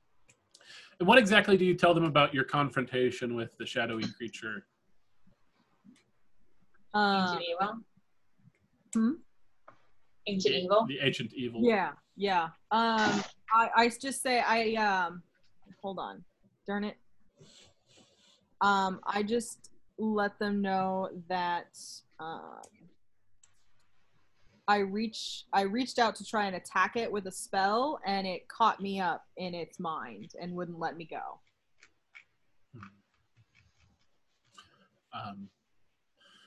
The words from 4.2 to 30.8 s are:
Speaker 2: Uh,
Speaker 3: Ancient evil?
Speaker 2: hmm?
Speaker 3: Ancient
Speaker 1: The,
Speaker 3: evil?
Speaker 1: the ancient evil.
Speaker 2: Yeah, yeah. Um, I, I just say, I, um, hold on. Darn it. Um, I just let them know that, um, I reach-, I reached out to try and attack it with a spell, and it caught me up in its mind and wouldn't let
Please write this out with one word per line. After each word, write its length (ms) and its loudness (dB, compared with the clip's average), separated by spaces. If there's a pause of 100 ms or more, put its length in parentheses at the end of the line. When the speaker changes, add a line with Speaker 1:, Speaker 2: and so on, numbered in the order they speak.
Speaker 2:
Uh, 460 2
Speaker 3:
Ancient 100 -6
evil? 280 -2 (1160)
Speaker 2:
hmm? 160 2 (1160)
Speaker 3:
Ancient 280 0
Speaker 1:
The, 60 0
Speaker 3:
evil? 280 2
Speaker 1:
the 120 -6
ancient 320 -2
evil. 300 -6
Speaker 2:
Yeah, 280 4 (260)
yeah. 280 0 (280)
Um, 500 2 (320)
I, 220 6
I 140 6 (100)
just 220 -6
say, 180 2
I, 340 2
um, 480 0 (580)
hold 200 -8
on. 240 -10 (420)
Darn 160 -4
it. 140 -8 (1600)
Um, 460 2
I 160 -2
just 480 -4 (280)
let 420 -2
them 200 0
know 500 -2 (180)
that, 500 -4 (400)
um, 420 -14 (2000)
I 120 4
reach-, 760 -4
I 100 4
reached 380 -4
out 160 2
to 80 -12
try 220 -2
and 100 -4
attack 400 -2
it 140 -4
with 160 -6
a 60 -12
spell, 760 -2
and 200 -2
it 220 -8
caught 320 2
me 200 -6
up 240 -2 (120)
in 180 -8
its 260 -12
mind 600 -8
and 140 -10
wouldn't 240 -8
let 180 -6